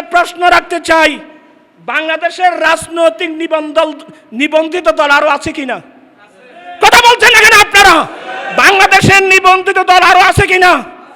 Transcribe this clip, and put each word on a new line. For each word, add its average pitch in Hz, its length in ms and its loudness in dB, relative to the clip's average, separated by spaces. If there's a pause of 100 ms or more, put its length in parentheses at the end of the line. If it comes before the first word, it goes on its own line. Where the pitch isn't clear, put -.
(100)
প্রশ্ন 349 380 -2
রাখতে 349 320 0
চাই, 311 380 0 (600)
বাংলাদেশের 320 840 -4
রাজনৈতিক 320 680 -2
নিবন্ধ-, 311 800 -6 (220)
নিবন্ধিত 311 560 -2
দল 311 220 0
আরো 294 180 2
আছে 285 240 -4
কিনা? 247 280 -10 (1000)
কথা 440 180 4 (100)
বলছেন 480 220 2
না 440 80 4
কেন 440 200 4
আপনারা? 403 460 2 (500)
বাংলাদেশের 381 680 2
নিবন্ধিত 381 560 2
দল 359 240 2
আরো 359 180 4
আছে 381 260 2
কিনা? 359 380 0 (320)